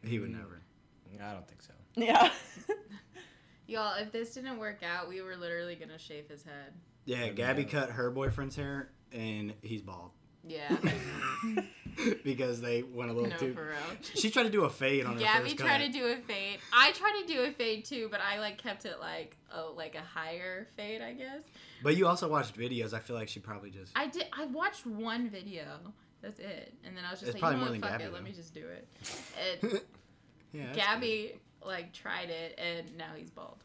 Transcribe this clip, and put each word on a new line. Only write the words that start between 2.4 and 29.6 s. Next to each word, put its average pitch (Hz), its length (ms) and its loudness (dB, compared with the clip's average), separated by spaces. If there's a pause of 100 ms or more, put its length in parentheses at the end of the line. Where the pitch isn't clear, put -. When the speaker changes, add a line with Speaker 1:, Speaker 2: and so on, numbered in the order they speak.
Speaker 3:
<laughs> - 960 -8
Speaker 4:
Y'all, 214 320 0
if 214 120 -4
this 226 240 -4
didn't 254 240 -6
work 208 240 -6
out, 175 260 -2
we 190 120 -6
were 185 140 -8
literally 175 400 -4
gonna 160 220 -14
shave 147 320 -12
his 147 140 -16
head. 143 300 -14 (320)
Speaker 1:
Yeah, 123 160 0
Speaker 2:
That'd 107 140 0
be 113 60 -2
Speaker 1:
Gabby 135 220 4
Speaker 2:
dope. 139 80 -2
Speaker 1:
cut 139 180 2
her 123 220 0
boyfriend's 135 440 0
hair, 139 360 -4 (200)
and 107 500 -2
he's 110 200 -6
bald. 90 300 -12 (360)
Speaker 4:
Yeah. 151 340 -2
Speaker 1:
<laughs> 151 840 0 (580)
Because 123 380 0
they 120 220 2
went 123 260 -4
a 117 40 0
little 117 180 2
Speaker 4:
No, - 60 -4
Speaker 1:
too 131 180 0
Speaker 4:
for 156 100 -6
real. 151 100 -4 (380)
Speaker 1:
She - 160 4
tried 240 140 6
to 220 80 4
do 202 140 6
a 135 40 6
fade 135 380 4
on 120 80 0
her 117 40 -2
Speaker 4:
Gabby 220 260 8
Speaker 1:
first 294 120 0
Speaker 4:
tried 277 240 6
Speaker 1:
cut. 285 100 0
Speaker 4:
to - 0 -
do 254 140 0
a 240 120 4
fade. 202 420 -4 (120)
I 262 200 12
tried 403 340 4
to 339 80 -2
do 262 80 4
a 269 100 4
fade 226 340 0
too, 233 260 -4
but 202 100 0
I, 202 180 2
like, 208 200 -2
kept 202 260 -6
it, 180 140 -6
like, 165 360 -6 (160)
a, 165 120 -6
like, 160 320 -8
a 156 60 -8
higher 180 760 -6
fade, 214 260 -6
I 233 120 -8
guess. 269 280 -8 (400)
Speaker 1:
But 147 160 6
you 185 100 8
also 175 200 4
watched 139 280 2
videos. 113 380 0
I 113 60 -2
feel 120 160 -6
like 110 120 -4
she - 120 -8
probably 101 320 -10
just 95 240 -14
Speaker 4:
I 294 120 2
did. 330 240 -4
I 294 140 -6
watched 320 400 -2
one 226 420 -2
video. 190 380 -8 (560)
That's 208 160 -10
it. - 340 -10 (140)
And 185 100 -12
then 180 80 -10
I 180 60 -6
was 190 100 -6
just 120 120 -4
Speaker 1:
It's 120 100 -4
Speaker 4:
like, 160 140 6
Speaker 1:
probably - 20 -
Speaker 4:
"You 127 80 2
know 123 60 0
Speaker 1:
more - 20 0
Speaker 4:
what? 107 80 -2
Speaker 1:
than - 80 0
Speaker 4:
Fuck - 100 0
Speaker 1:
Gabby, - 40 -4
Speaker 4:
it. - 100 -6
Let - 60 -8
Speaker 1:
though. - 100 -10
Speaker 4:
me - 60 -10
just 165 180 -16
do 156 140 -12
it." - 200 -14 (760)